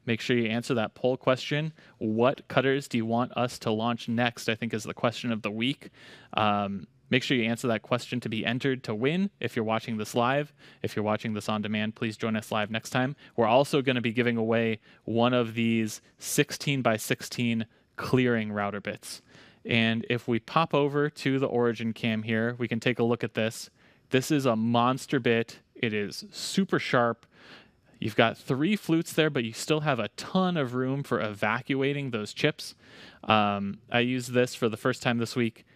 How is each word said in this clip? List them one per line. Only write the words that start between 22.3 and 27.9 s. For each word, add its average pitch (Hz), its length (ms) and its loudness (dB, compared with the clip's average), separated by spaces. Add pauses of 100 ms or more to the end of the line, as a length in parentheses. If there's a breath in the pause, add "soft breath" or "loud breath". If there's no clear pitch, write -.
we 123 100 -4
can 113 120 -2
take 123 180 0
a 120 60 2
look 117 220 0
at 113 80 -4
this. 113 360 -4 (400 soft breath)
This 131 220 2
is 143 140 4
a 120 100 4
monster 120 640 2
bit. 117 400 0 (160)
It 110 180 -2
is 104 380 -4
super - 480 0
sharp. 117 460 0 (760 loud breath)